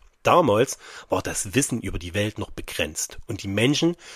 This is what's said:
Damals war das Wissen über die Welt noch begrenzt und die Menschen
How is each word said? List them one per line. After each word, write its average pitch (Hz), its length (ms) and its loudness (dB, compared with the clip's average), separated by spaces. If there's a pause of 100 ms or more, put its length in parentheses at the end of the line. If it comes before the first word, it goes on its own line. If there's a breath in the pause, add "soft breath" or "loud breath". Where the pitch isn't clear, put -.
(220)
Damals 127 580 4 (300 loud breath)
war 92 120 0
das 92 340 -6
Wissen 127 260 0
über 95 180 -4
die 87 140 -8
Welt 104 260 -2
noch 98 120 -8
begrenzt - 760 -6
und 110 160 -6
die 101 40 -8
Menschen 139 480 2 (200 loud breath)